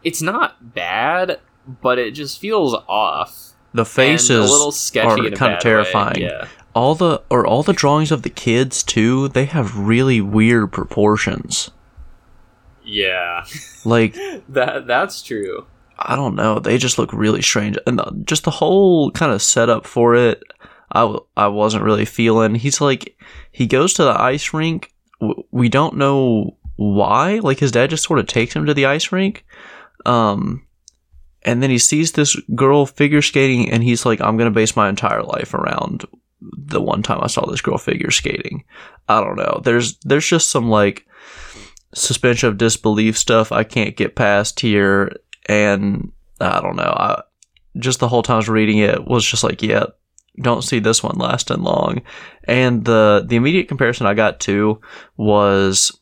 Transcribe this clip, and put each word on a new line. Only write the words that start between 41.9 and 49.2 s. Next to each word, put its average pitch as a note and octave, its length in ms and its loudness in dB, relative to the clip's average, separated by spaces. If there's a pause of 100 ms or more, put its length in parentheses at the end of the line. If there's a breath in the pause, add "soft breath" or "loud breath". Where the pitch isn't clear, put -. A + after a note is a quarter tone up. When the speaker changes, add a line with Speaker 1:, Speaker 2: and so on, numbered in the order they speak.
Speaker 2:
suspension B2 560 0
of G2+ 80 -4
disbelief A2 600 2
stuff A2 340 2
I A2+ 120 0
can't G#2+ 340 -4
get - 180 -4
past G#2 440 0
here, G2 520 2 (360)
and G2+ 640 0 (280)
I F#2 220 -2
don't F#2 160 -6
know. E2+ 60 -2 (120)
I, - 260 -2 (560)
just B2 220 -2
the B2 80 0
whole A#2 160 2
time B2 120 0
I - 20 2
was A2 120 0
reading G#2+ 300 2
it G#2 260 2
was A#2+ 200 0